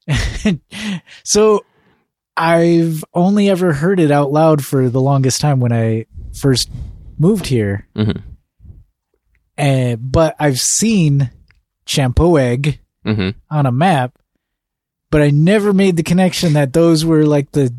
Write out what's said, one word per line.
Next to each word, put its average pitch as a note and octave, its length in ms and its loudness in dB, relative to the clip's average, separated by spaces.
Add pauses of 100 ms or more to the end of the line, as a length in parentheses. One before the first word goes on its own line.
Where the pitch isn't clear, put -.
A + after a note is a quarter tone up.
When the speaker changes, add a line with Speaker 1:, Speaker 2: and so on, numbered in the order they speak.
Speaker 1:
<laughs> D3+ 540 -4 (640)
So G#3 400 0 (720)
I've E3 760 2
only G3 380 2
ever F3+ 220 0
heard F3 280 0
it D3+ 100 2
out C#3+ 220 0
loud D3+ 320 2
for C3 240 0
the B2+ 120 -2
longest C3+ 400 0
time C#3+ 200 0
when A#2+ 120 0
I A2+ 340 -2 (340)
first C3+ 300 0 (480)
moved F3+ 280 0
here. G#2 480 -4
Speaker 2:
Mm-hmm. G#2+ 240 -2 (1400)
Speaker 1:
Uh, C3 380 0
but C#3 420 0
I've C#3+ 220 0
seen D#3 680 0 (560)
Champoeg C3+ 920 0 (260)
Speaker 2:
Mm-hmm. G2+ 260 -2 (200)
Speaker 1:
on D3+ 140 0
a B2+ 80 0
map, C3+ 460 -2 (920)
but D3+ 120 2
I D3 80 4
never G3 420 2
made F#3+ 240 2
the E3 60 -2
connection F3 500 0
that C#3+ 220 0
those E3 280 4
were, D#3+ 220 2
like, D3 280 0
the C3 260 0